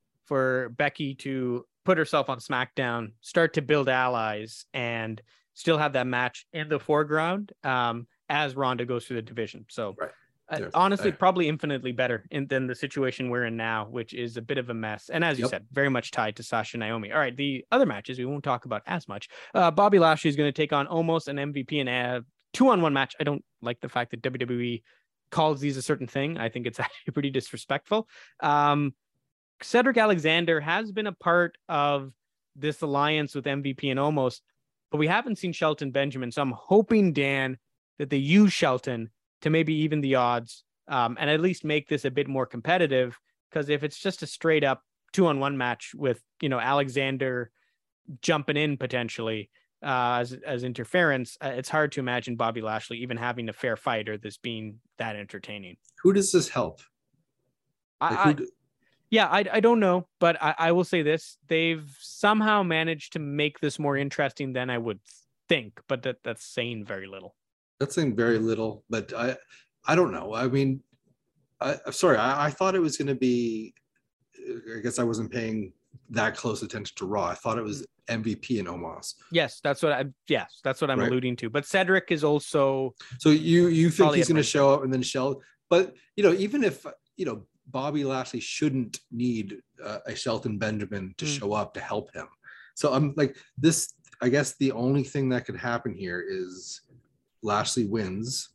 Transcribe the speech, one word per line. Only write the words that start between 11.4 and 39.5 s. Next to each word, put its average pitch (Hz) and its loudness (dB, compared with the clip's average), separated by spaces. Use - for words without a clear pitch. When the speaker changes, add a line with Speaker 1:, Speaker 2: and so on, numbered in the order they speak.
Speaker 1:
infinitely 139 -4
better 120 -2
in, 139 -4
than 131 0
the 123 -6
situation 131 -4
we're 120 0
in 113 -4
now, 113 -4
which 117 -8
is 120 -8
a 120 -8
bit 131 -4
of 123 -4
a 120 -6
mess. 110 -8
And 165 -2
as 151 0
you 117 0
Speaker 2:
Yep. 131 -2
Speaker 1:
said, 107 -8
very 139 2
much 123 -2
tied 110 -2
to 117 -14
Sasha 110 -4
and 117 -6
Naomi. 107 -6
All 139 2
right, 127 -2
the 139 -4
other 262 4
matches 127 -4
we 123 -4
won't 139 -6
talk 123 -2
about 113 -6
as - -6
much. 101 -12
Uh, 175 6
Bobby 202 6
Lashley 160 6
is 143 2
gonna 147 2
take 151 0
on 143 2
Omos 165 0
and 143 -6
M 143 -4
V 139 -4
P 147 -2
in 135 0
a 123 -2
two-on-one 196 6
match. 135 0
I 160 -4
don't 143 -2
like 120 -6
the 135 -10
fact 120 -4
that 120 -10
W 127 -4
W 123 -4
E 120 -6
calls 156 2
these 139 -2
a 131 -4
certain 127 -2
thing. 143 -4
I 113 -4
think 120 -8
it's 117 -6
<laughs> - -6
actually - -8
pretty 139 -2
disrespectful. 139 -4
Um, 147 2
Cedric 240 4
Alexander 165 4
has 190 -2
been 214 -4
a 202 -4
part 175 2
of 143 0
this 147 -6
alliance 147 0
with 139 -6
M 143 -2
V 139 -4
P 139 -4
and 131 0
Omos, 139 0
but 151 -2
we 156 2
haven't 214 0
seen 180 -4
Shelton 151 -2
Benjamin. 131 -2
So 147 -4
I'm 135 0
hoping, 202 4
Dan, 139 0
that 143 -6
they 143 2
use 175 6
Shelton 127 0
to 156 0
maybe 160 4